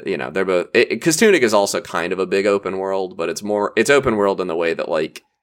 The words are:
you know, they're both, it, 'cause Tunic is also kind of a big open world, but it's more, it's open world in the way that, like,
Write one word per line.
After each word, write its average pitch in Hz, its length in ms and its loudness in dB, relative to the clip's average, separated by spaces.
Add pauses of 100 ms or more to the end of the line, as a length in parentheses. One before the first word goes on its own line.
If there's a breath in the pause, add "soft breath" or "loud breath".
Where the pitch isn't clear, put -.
you 90 120 -4
know, 65 140 -6
they're 92 140 -2
both, 90 280 0
it, 113 280 2
'cause 160 160 0
Tunic 190 260 4
is 110 100 2
also 101 280 2
kind 87 320 -4
of 90 60 -6
a 95 60 0
big 98 220 0
open 101 300 -2
world, 95 400 -4
but 82 120 -4
it's 82 140 -6
more, 104 320 -2
it's 110 160 2
open 135 240 4
world 98 260 0
in 92 60 -4
the 82 80 -4
way 82 180 0
that, 76 160 -6
like, 80 340 -4 (200)